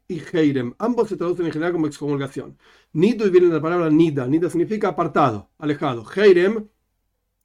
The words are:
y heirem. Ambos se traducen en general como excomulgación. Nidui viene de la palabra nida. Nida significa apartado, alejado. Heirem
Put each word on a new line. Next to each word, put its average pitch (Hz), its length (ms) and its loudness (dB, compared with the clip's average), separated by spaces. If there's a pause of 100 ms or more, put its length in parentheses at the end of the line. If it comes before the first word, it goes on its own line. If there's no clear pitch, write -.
y 160 140 -8 (100)
heirem. 135 460 0
Ambos 226 320 -2
se 180 80 -8
traducen 175 300 -4
en 147 40 -4
general 165 220 -4
como 156 140 -2
excomulgación. 143 680 -8 (380)
Nidui 208 380 2
viene 180 160 6
de 165 60 2
la 151 80 0
palabra 165 280 0
nida. 151 380 2
Nida 165 240 0
significa 196 380 -2
apartado, 147 680 0
alejado. 147 480 -6 (100)
Heirem 202 520 4 (760)